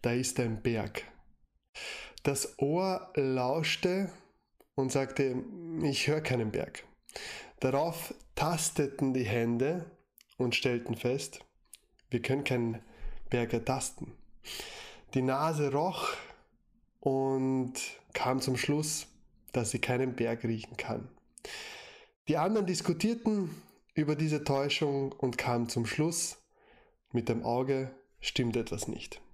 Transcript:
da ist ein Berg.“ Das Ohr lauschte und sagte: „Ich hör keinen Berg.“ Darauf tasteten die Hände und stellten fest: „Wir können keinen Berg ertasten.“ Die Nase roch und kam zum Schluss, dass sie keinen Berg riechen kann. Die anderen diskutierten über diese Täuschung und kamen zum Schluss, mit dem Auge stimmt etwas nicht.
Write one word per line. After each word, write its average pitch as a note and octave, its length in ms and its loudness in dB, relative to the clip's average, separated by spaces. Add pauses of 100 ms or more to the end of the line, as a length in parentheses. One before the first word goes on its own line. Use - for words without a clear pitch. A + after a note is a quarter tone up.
da A#2+ 100 2
ist B2+ 260 0
ein A2+ 240 0
Berg.“ A2 420 0 (1200)
Das - 360 0
Ohr F3+ 560 0
lauschte D3+ 920 2 (680)
und C3 160 0
sagte: C3+ 460 0 (440)
„Ich C#3+ 280 2
hör D#3 100 2
keinen A#2+ 320 0
Berg.“ - 320 -4 (800)
Darauf C#3+ 520 0 (220)
tasteten D3 760 2
die B2+ 100 2
Hände A#2+ 600 2 (520)
und B2+ 180 0
stellten A#2+ 420 0
fest: C3 420 -2 (680)
„Wir A#2+ 120 0
können C#3 220 0
keinen A#2 380 0 (480)
Berg A#2+ 240 0
ertasten.“ - 580 -2 (1000)
Die C3 80 4
Nase C#3+ 500 2
roch D#3+ 380 0 (880)
und C3 760 2 (380)
kam B2+ 280 2
zum B2+ 160 0
Schluss, D3+ 500 0 (460)
dass A#2+ 180 0
sie A#2 80 -2
keinen B2+ 380 0
Berg A#2 260 0
riechen A2+ 320 -2
kann. A#2+ 320 -6 (1200)
Die D#3 80 4
anderen F#3+ 300 2
diskutierten F#3+ 880 0 (460)
über D3+ 200 2
diese D3+ 260 2
Täuschung C#3 680 2
und B2+ 240 0
kamen A#2+ 320 2
zum A#2 160 0
Schluss, - 580 0 (680)
mit A#2+ 160 2
dem A#2 140 2
Auge C3 480 0 (280)
stimmt A#2 380 0
etwas - 320 -2
nicht. - 320 -10 (120)